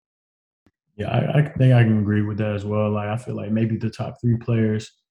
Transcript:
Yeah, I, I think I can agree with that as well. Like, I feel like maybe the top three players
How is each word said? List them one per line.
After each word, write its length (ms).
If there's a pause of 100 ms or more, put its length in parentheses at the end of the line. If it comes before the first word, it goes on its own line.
(960)
Yeah, 140
I, 320
I 80 (100)
think 160
I 80
can 160
agree 240
with 160
that 160
as 100
well. 240
Like, 200
I 80
feel 180
like 160
maybe 260
the 140
top 300
three 160
players 560 (180)